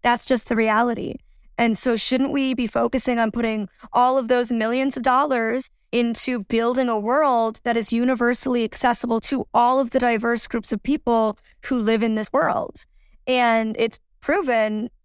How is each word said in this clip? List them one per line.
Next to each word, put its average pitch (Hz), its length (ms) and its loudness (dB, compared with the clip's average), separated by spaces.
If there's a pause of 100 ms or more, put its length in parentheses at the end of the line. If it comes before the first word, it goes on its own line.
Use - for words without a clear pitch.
That's 240 220 2
just 247 240 0
the 226 80 0
reality. 220 600 0 (420)
And 233 180 2
so 240 200 0
shouldn't 262 360 0
we 269 220 0
be 240 120 -2
focusing 240 520 0
on 220 120 2
putting 220 380 -4 (240)
all 254 260 4
of 233 100 -2
those 247 220 2
millions 247 460 -2
of 247 60 -6
dollars 254 680 0 (220)
into 233 520 -2
building 240 440 0
a 226 100 0
world 233 680 0
that 233 120 0
is 233 160 -2
universally 240 720 0
accessible 233 560 -2
to - 320 -4
all 240 260 4
of 254 120 0
the 262 80 0
diverse 233 480 0
groups - 260 -6
of 208 100 -6
people 226 560 0 (260)
who 262 140 -2
live 220 240 2
in 220 120 0
this 214 180 -4
world? - 520 -2 (420)
And 226 520 2
it's 226 200 -2 (220)
proven 233 680 0 (140)